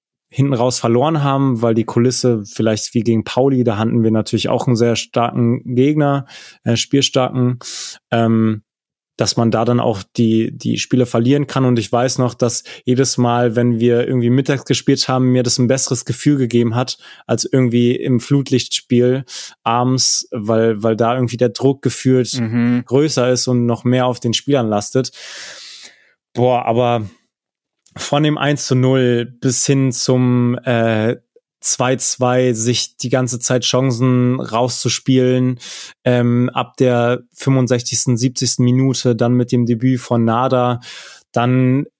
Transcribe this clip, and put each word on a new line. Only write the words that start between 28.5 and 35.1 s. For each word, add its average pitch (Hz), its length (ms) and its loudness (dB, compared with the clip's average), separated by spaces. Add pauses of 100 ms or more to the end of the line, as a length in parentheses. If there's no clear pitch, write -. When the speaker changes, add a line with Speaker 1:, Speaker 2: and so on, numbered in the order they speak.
Speaker 1:
zu 131 80 0
null 127 500 2 (140)
bis 131 260 0
hin 135 280 2
zum, 123 720 0
äh, 113 500 0 (460)
zwei 131 340 0
zwei, 127 580 0
sich 117 440 -2
die 123 120 -8
ganze 127 300 0
Zeit 123 240 0
Chancen 123 760 0
rauszuspielen, 127 1200 0 (440)